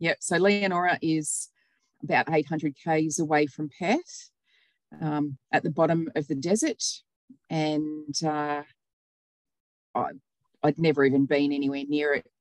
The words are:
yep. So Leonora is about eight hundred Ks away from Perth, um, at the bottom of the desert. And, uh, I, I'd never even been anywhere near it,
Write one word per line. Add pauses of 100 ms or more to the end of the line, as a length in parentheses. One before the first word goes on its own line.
yep.
So
Leonora
is (540)
about
eight
hundred
Ks
away
from
Perth, (680)
um, (140)
at
the
bottom
of
the
desert. (680)
And, (120)
uh, (1300)
I, (540)
I'd
never
even
been
anywhere
near
it, (140)